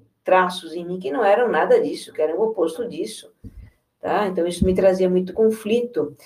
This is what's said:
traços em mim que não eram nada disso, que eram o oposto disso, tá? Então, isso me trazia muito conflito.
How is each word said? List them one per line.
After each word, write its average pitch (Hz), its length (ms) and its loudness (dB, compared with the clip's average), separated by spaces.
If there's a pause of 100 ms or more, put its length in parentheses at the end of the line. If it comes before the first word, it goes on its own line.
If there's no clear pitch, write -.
(240)
traços 180 500 2
em 170 120 -8
mim 180 140 -8
que 190 120 -6
não 269 120 -2
eram 214 260 4
nada 180 320 4
disso, - 320 -6
que - 80 -4
eram 160 180 0
o 220 40 2
oposto 185 440 -2
disso, 165 460 -10 (640)
tá? 196 280 -2
Então, 180 200 -2
isso 175 180 0
me 185 80 4
trazia 185 360 4
muito 185 240 0
conflito. 220 840 0 (100)